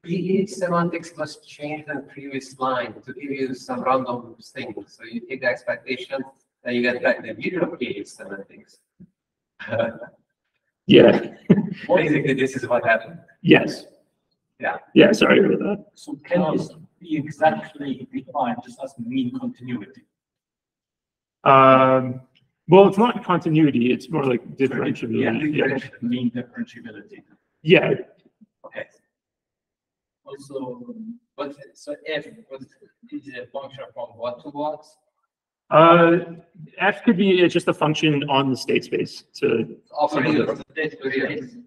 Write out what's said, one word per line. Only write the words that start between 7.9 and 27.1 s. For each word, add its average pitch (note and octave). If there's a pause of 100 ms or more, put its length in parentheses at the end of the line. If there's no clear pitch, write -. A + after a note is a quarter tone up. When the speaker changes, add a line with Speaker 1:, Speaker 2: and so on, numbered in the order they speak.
Speaker 1:
semantics. - (800)
<laughs> - (1200)
Speaker 2:
Yeah. - (140)
<laughs> -
Speaker 1:
Basically, D3+
this C3
is B2
what A#2+
happened. - (240)
Speaker 2:
Yes. - (720)
Speaker 1:
Yeah. - (160)
Speaker 2:
Yeah, -
sorry -
about -
that. G#3 (100)
Speaker 3:
So D4 (100)
can F3+
this - (300)
be E3
exactly C#3+
defined B2+
just -
as -
mean B2
continuity? B2 (1400)
Speaker 2:
Um, C3 (480)
well, F#3+
it's F#3+
not A#3
continuity, D#3
it's -
more D3
like B2
Speaker 3:
Yeah, -
Speaker 2:
differentiability. B2
Yeah. D3
Speaker 3:
differenti-, C3+
mean B2
differentiability. A#2 (380)